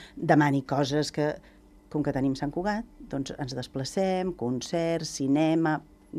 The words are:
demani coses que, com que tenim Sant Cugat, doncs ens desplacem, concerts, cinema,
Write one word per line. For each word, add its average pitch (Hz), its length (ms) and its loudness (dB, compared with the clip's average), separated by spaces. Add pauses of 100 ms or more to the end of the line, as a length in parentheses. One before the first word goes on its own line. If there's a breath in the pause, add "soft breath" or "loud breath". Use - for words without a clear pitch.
(160 loud breath)
demani 147 460 4
coses 143 500 0
que, 151 220 0 (560 soft breath)
com 147 120 -2
que 143 100 0
tenim 135 220 0
Sant 143 160 -2
Cugat, 208 360 -4 (240)
doncs 135 280 -6
ens 131 160 -6
desplacem, 185 800 -2
concerts, 160 880 -2
cinema, 156 600 2 (360)